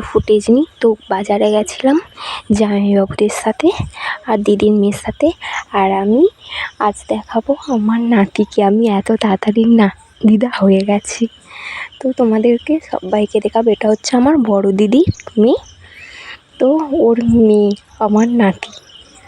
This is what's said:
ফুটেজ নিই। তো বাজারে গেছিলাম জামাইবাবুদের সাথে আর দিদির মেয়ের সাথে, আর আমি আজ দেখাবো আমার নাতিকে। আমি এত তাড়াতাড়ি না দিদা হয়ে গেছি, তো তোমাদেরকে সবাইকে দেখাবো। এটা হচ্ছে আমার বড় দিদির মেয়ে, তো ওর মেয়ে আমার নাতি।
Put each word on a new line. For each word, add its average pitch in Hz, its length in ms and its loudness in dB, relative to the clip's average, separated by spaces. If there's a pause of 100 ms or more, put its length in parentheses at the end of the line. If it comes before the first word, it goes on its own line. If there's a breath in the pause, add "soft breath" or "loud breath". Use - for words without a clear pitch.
ফুটেজ 214 360 0 (120)
নিই। 294 100 2 (160)
তো 233 60 2 (240)
বাজারে 202 440 0
গেছিলাম 262 420 0 (600 loud breath)
জামাইবাবুদের 202 840 0
সাথে 294 280 0 (600 loud breath)
আর 220 80 0 (100)
দিদির 208 340 2
মেয়ের 202 220 0
সাথে, - 240 -2 (520 loud breath)
আর 190 100 2 (120)
আমি 220 220 2 (600 loud breath)
আজ 208 100 -2 (160)
দেখাবো 220 400 -4 (240)
আমার 220 240 0 (140)
নাতিকে। 202 460 0 (100)
আমি 220 140 2 (140)
এত - 120 -2 (140)
তাড়াতাড়ি 214 400 0 (180)
না 196 60 4 (400)
দিদা 220 220 2 (120)
হয়ে 196 280 4
গেছি, - 340 -4 (760 loud breath)
তো - 60 -6 (140)
তোমাদেরকে 233 540 0 (160)
সবাইকে 208 560 -2
দেখাবো। 226 300 -2
এটা 226 160 -4
হচ্ছে - 280 -4
আমার 285 160 4 (140)
বড় 196 180 0 (120)
দিদির 240 300 2 (320)
মেয়ে, 277 200 2 (1000 loud breath)
তো 254 80 2 (380)
ওর 233 120 2 (300)
মেয়ে 208 240 2 (340)
আমার 214 220 2 (140)
নাতি। 196 300 -2 (560 loud breath)